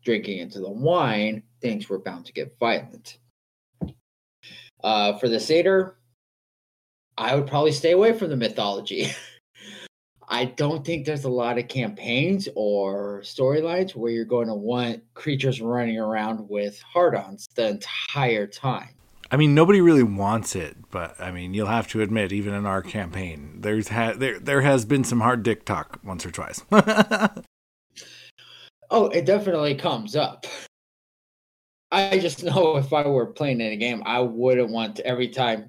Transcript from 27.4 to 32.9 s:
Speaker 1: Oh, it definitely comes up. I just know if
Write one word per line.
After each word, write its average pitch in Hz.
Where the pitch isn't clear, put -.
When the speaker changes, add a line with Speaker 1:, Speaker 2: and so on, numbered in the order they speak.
Speaker 1:
Oh, 214
it 170
definitely 175
comes 117
up. -
I 196
just 170
know 160
if 139